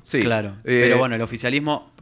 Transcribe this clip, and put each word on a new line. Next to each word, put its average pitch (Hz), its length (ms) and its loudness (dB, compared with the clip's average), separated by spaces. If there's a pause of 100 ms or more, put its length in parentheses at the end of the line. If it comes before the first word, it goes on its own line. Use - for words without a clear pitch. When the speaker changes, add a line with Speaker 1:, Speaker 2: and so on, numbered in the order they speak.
Speaker 1:
Sí, - 180 -2
Speaker 2:
Claro, 110 300 0 (140)
Speaker 1:
eh, 127 200 2
Speaker 2:
pero 123 140 4
bueno, 127 180 0
el 113 60 -2
oficialismo, 131 800 -4